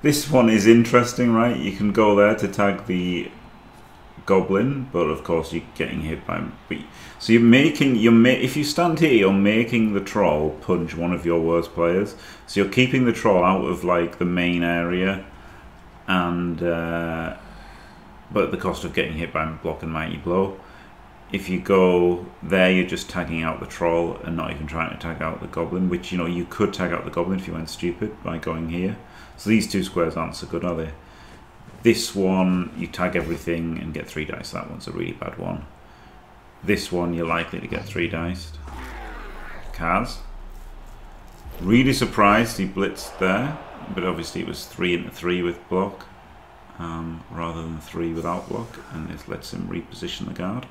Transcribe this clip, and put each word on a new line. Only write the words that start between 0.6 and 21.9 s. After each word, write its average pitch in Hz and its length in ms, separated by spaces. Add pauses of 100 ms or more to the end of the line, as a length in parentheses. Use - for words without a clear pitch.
interesting, 117 680
right? 117 220
You 82 160
can 101 180
go 104 240
there 104 220
to - 100
tag 98 400
the 90 460 (920)
Goblin, 98 680
but 85 160
of 78 160
course 80 280
you're 85 120 (100)
getting - 280
hit 78 220
by, - 200 (240)
but, - 100 (400)
so - 140
you're 117 100
making, 135 540
you're 113 160
ma-, 113 160
if 127 280
you 151 60
stand 165 380
here, 156 120
you're 98 200
making 110 640
the 98 60
Troll 78 500 (100)
punch 82 340
one 85 180
of 82 140
your 85 140
worst 82 340
players. 87 400 (320)
So - 140
you're 98 100
keeping 127 360
the 117 60
Troll 101 300
out 92 220
of, 85 180
like, 87 360
the 90 60
main 87 380
area, 90 640 (800)
and, 87 560
uh, 82 720 (960)
but 101 140
at - 80
the 95 40
cost 90 280
of 78 100
getting 80 200
hit 82 180
by 80 140
Block 80 360
and 80 100
Mighty 80 260
Blow. 95 420 (680)
If 95 200
you 92 100
go 90 640 (180)